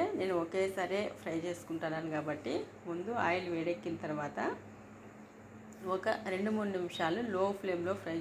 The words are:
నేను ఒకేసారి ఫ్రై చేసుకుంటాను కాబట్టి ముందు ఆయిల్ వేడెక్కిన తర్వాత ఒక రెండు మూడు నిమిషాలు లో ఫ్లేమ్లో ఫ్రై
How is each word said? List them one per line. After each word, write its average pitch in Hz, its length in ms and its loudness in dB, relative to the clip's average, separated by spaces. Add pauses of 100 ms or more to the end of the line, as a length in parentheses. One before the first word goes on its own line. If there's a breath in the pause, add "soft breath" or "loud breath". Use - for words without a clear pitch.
(180)
నేను 185 240 4
ఒకేసారి 190 560 2 (220)
ఫ్రై 165 140 -2 (120)
చేసుకుంటాను 160 680 -2
కాబట్టి 147 360 0 (360)
ముందు 180 240 -2 (160)
ఆయిల్ 180 260 2
వేడెక్కిన 165 500 0
తర్వాత 151 340 -2 (1600)
ఒక 190 140 2 (260)
రెండు 202 220 2
మూడు 208 200 2
నిమిషాలు 175 460 2 (100)
లో 185 140 6 (160)
ఫ్లేమ్లో 185 400 2
ఫ్రై 165 180 -2